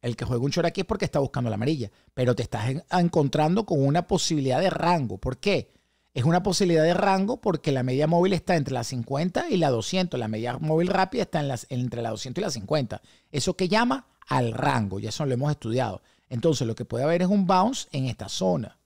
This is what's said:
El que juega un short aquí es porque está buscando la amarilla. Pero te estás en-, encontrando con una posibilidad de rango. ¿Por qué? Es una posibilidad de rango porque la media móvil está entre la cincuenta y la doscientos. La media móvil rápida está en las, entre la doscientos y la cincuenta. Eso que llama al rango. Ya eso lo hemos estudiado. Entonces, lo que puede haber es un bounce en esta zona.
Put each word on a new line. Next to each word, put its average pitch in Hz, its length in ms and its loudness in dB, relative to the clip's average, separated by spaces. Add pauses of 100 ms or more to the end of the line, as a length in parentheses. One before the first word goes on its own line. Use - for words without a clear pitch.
El 120 140 -4
que - 80 -8
juega 120 220 -2
un 147 60 0
short 180 160 0
aquí 196 140 -2
es 175 60 -4
porque 202 180 -2
está - 120 -2
buscando 127 320 -2
la 107 60 -2
amarilla. 123 360 -2 (220)
Pero 123 220 2
te 120 80 -4
estás 113 260 -4
en-, 135 220 -4
encontrando 170 720 2
con 139 180 2
una 151 220 2
posibilidad 143 560 0
de 190 80 2
rango. 147 480 0
¿Por - 220 -6
qué? 180 340 0 (400)
Es 127 120 0
una 175 180 4
posibilidad 175 400 4
de 170 100 4
rango 196 480 2
porque 156 300 0
la 131 100 2
media 131 240 2
móvil 170 280 4
está 175 220 0
entre 131 200 0
la 120 80 -4
cincuenta 160 680 -4
y 214 80 0
la 151 140 4
doscientos. 165 480 -2
La 110 80 -4
media 117 320 -6
móvil 156 300 0
rápida 190 340 0
está 170 160 -4
en 143 80 -2
las, 127 220 -6
entre 120 340 -4
la 110 80 -4
doscientos 127 300 -8
y 214 40 -4
la 170 60 -4
cincuenta. 120 500 -4 (300)
Eso 165 260 -2
que 185 100 0
llama 240 380 0 (220)
al 120 260 0
rango. 117 460 -2
Ya 110 100 -6
eso 151 160 -6
lo 131 80 0
hemos 139 180 0
estudiado. 113 500 -4 (280)
Entonces, 123 380 0
lo 113 80 -2
que 113 100 -8
puede 120 180 -4
haber 170 200 2
es 180 40 2
un 196 200 4
bounce 190 440 2
en 135 140 -2
esta 113 240 -6
zona. 92 560 -2